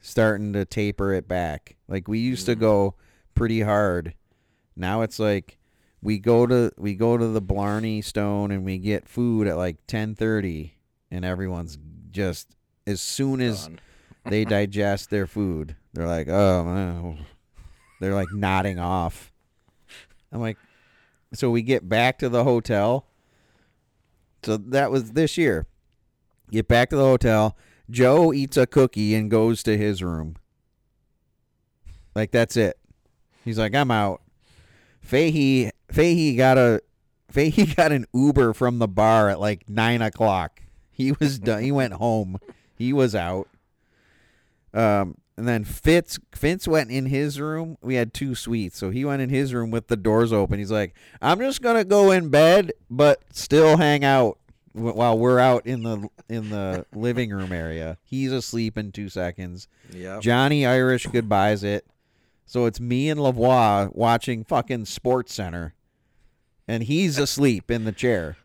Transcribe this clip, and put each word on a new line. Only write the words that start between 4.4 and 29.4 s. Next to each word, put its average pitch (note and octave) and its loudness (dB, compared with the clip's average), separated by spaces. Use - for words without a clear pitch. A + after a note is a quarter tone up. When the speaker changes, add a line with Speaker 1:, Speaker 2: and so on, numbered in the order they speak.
Speaker 1:
Now G2+ -4
it's A2 -8
like, G#2 -2
we G#2+ -2
go A#2 4
to, A#2+ 2
we G2+ -6
go A#2 0
to A#2 0
the A2 -2
Blarney G#2 -4
Stone G2+ -4
and G2 -4
we F#2+ -6
get G2 -4
food A2+ -2
at, D#2+ -2
like, F2+ -4
ten G#2+ -6
thirty, G2 -4
and F2+ -8
everyone's F2+ -8
just, F#2 -8
as G2+ -6
soon C3+ -4
as A2 -4
Speaker 2:
Done. E2 -20
<laughs> - -20
Speaker 1:
they G#2+ 0
digest G2+ -2
their G2 -2
food, E2 -6
they're E2 -6
like, E2 -4
"Oh, F#2 4
man." F2 -6
They're, F#2+ -4
like, F#2+ -4
nodding F#2+ -2
off. F2 -6
I'm A2+ -8
like, A2 -6
so B2 -2
we A#2 0
get A#2 -2
back A#2+ 0
to C3+ -4
the A#2+ 0
hotel. A#2+ 0
So G#2+ -2
that B2+ -2
was A#2 -4
this D3+ -2
year. G#2+ 0
Get A2 -2
back A#2+ 4
to D#3 -2
the C#3 4
hotel. A2 4
Joe C3 6
eats C#3 -2
a B2+ 6
cookie A2 2
and G#2+ -2
goes A2+ 2